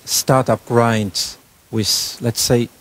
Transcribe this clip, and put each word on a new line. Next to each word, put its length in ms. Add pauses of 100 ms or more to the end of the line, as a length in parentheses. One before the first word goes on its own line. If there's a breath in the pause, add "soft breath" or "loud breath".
Startup 640
Grind 720 (340)
with, 500
let's 180
say, 300 (120)